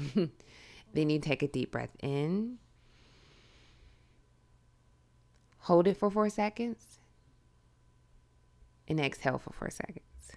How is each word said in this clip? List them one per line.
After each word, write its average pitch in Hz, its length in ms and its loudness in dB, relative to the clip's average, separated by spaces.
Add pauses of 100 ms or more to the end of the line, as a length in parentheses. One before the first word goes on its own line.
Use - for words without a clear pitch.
(160)
<laughs> 175 140 4 (640)
Then 151 160 2
you 151 100 2
take 147 220 0
a 143 60 2
deep 127 240 -4
breath 120 300 -6
in. 175 560 -2 (3000)
Hold 175 280 6
it 196 80 4
for 208 160 0
four 214 180 2
seconds. 220 680 -4 (1900)
And 156 100 0
exhale 135 380 0
for - 160 -12
four - 160 -8
seconds. - 340 -10 (340)